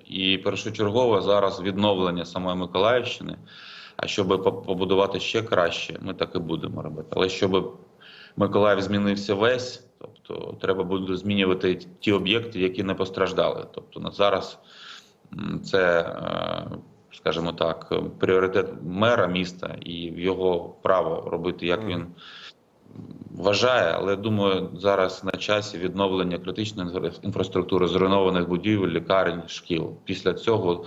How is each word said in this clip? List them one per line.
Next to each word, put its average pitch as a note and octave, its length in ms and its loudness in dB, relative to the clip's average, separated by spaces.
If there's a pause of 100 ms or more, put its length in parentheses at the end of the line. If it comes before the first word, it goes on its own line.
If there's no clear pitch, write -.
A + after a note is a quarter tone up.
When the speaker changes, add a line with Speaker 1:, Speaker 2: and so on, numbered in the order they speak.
Speaker 1:
І F#2+ 320 0
першочергово G#2+ 840 2
зараз G2 380 2
відновлення F#2 640 2
самої F2+ 320 -4
Миколаївщини, F#2+ 800 0 (600)
а - 100 -4
щоб F#2+ 220 0
по-, F#2+ 240 4
побудувати F#2+ 680 0
ще A2+ 220 -2
краще, - 580 0
ми F#2 140 -8
так E2+ 200 -4
і F#2 40 -2
будемо D#2+ 440 -4
робити. D#2 280 -10
Але F#2 180 2
щоб F#2 480 0 (600)
Миколаїв G2+ 460 4
змінився G2+ 520 0
весь, A#2+ 500 0 (160)
тобто - 600 -12
треба F#2 240 0
буде F#2+ 320 -2
змінювати F#2+ 580 2 (260)
ті G#2+ 120 2
об'єкти, G2 480 0
які F#2 220 0
не F#2+ 120 -2
постраждали. F2+ 800 0
Тобто - 260 -14
на E2 100 -8
зараз, F#2+ 480 0 (720)
м, E2 320 -6
це, F2 360 4
е, G1+ 680 -4 (460)
скажімо E2 400 -2
так, E2 400 -2 (260)
пріоритет F#2 480 4 (160)
мера G2+ 440 2
міста F2 540 -4
і E2+ 240 -10
його F2+ 800 0
право E2+ 480 0
робити, E2+ 360 -4
як F2+ 140 0
Speaker 2:
Мгм. A2 80 -6
Speaker 1:
він F2 180 -4 (1200)
вважає. G2+ 640 2
Але, F#2+ 200 0
думаю, G2 580 0
зараз F#2+ 500 0
на F#2 80 -2
часі G2+ 460 -2
відновлення F#2 600 0
критичної G2+ 500 -6
інфра-, F2 240 -4 (100)
інфраструктури, F#2 640 0
зруйнованих F#2 640 4
будівель, F2+ 400 2
лікарень, F2 580 0
шкіл. D#2+ 460 -4 (120)
Після F2+ 300 -2
цього F#2 520 0